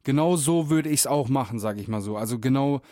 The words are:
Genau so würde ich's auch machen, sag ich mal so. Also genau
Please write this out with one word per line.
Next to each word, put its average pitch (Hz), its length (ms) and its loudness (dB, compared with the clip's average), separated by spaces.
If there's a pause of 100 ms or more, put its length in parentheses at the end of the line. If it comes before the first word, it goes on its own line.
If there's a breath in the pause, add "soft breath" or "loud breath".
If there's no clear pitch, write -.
Genau 156 320 2
so 156 340 0
würde 156 180 2
ich's 151 180 0
auch 135 220 0
machen, 120 300 -2
sag 104 200 -4
ich 98 80 -10
mal 110 140 -4
so. 104 160 -6
Also 113 220 -4
genau 139 420 0 (120)